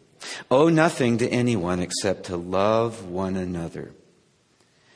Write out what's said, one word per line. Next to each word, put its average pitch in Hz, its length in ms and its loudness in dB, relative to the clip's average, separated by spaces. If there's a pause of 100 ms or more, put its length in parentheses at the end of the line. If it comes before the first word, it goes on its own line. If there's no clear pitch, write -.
(480)
"Owe 143 200 6
nothing 156 500 4
to 120 100 0
anyone 107 520 0
except 90 440 -2
to 92 120 -6
love 101 720 0
one 92 300 -4
another. 85 580 -6 (1000)